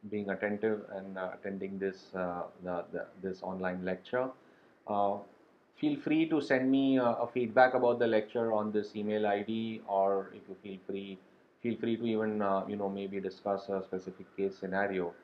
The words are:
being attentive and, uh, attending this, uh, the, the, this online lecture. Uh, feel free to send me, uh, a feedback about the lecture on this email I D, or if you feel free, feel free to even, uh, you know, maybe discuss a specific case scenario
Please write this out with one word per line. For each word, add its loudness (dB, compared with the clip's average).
being -4
attentive 0
and, -10
uh, -6
attending -8
this, -6
uh, -4
the, -4
the, -6
this -6
online -4
lecture. -2
Uh, 2
feel 0
free 2
to 4
send 2
me, 4
uh, 4
a 0
feedback 6
about 4
the 4
lecture 2
on 0
this -2
email 0
I 2
D, -4
or 2
if -16
you -12
feel -10
free, -6
feel 0
free 0
to -4
even, 0
uh, 2
you -4
know, -2
maybe -4
discuss -2
a -2
specific -8
case -2
scenario -2